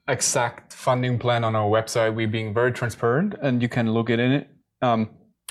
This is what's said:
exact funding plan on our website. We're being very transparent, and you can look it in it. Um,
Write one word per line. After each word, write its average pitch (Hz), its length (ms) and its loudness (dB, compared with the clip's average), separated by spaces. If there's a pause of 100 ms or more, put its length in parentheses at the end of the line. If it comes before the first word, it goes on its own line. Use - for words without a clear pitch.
exact - 680 -2
funding 123 460 0
plan 120 240 0
on 110 140 0
our 107 120 2
website. 110 460 2
We're 113 140 -2
being 110 260 -4
very 120 160 2
transparent, 123 720 0
and 123 180 0
you 120 80 0
can 117 240 0
look 113 160 0
it 117 120 2
in 123 100 2
it. 143 200 0 (300)
Um, 113 300 0 (400)